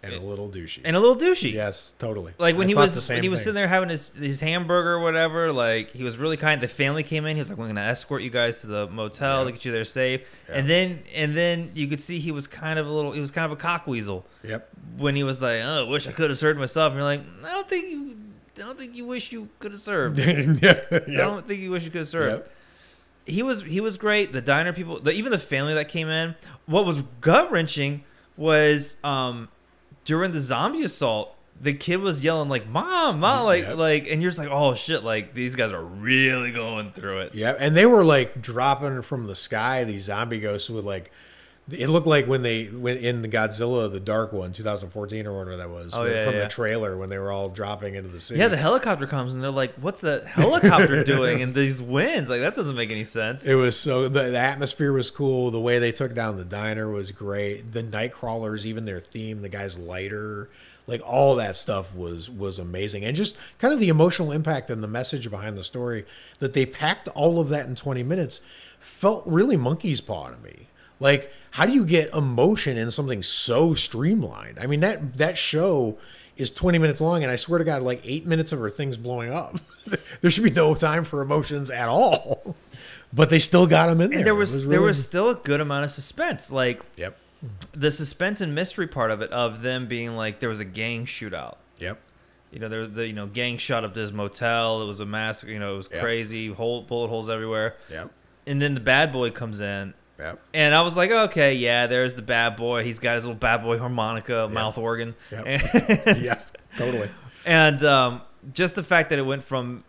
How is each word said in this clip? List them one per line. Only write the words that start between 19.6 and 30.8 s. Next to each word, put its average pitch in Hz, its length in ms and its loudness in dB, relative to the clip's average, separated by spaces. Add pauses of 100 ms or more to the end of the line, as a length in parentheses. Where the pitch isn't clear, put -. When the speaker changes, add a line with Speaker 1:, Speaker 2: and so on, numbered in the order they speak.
Speaker 2:
have 202 80 -14
served." 151 380 0
Speaker 1:
<laughs> - 0 -
Yeah, 147 600 6 (100)
Speaker 2:
I 170 40 0
Speaker 1:
yep. 165 120 2
Speaker 2:
don't 147 400 0
think 202 140 -6
you 185 100 -8
wish 175 140 -2
you 160 60 -10
could 170 100 -8
have 151 80 -6
served. 151 220 0 (140)
Speaker 1:
Yep. - 60 -20 (760)
Speaker 2:
He 180 160 -2
was, 247 200 -2
he 165 180 -4
was 214 160 -4
great. 208 380 0
The 127 80 -2
diner 156 320 2
people, 170 260 -8
the, 147 120 2
even 214 200 -2
the 190 60 2
family 143 360 -2
that 151 140 0
came 160 220 -4
in. 160 240 -2 (320)
What 190 180 4
was 151 180 0 (200)
gut-wrenching 160 840 2 (320)
was, 151 680 4
um, 127 460 -4 (560)
during 170 280 0
the 156 80 -2
zombie 147 420 -2